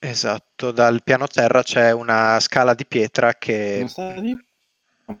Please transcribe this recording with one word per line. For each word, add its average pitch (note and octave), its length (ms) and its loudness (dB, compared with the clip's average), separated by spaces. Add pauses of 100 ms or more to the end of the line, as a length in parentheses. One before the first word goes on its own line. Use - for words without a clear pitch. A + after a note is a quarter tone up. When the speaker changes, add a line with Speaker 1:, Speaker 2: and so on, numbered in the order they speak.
Speaker 1:
Esatto, A#2 720 -6
dal A#2 300 2
piano C3 240 0
terra B2 360 2
c'è A#2+ 300 2
una A2+ 480 2
scala B2 340 2
di A#2+ 120 -10
pietra A#2 480 0
che G#2 460 -4
Speaker 2:
Non B2 80 -6
sta F#3 280 -12
lì? A3+ 200 -6 (840)